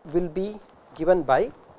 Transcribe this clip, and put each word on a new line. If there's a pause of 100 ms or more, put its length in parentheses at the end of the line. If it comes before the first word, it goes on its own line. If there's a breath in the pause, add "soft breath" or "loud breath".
(140)
will
be (360)
given
by, (280)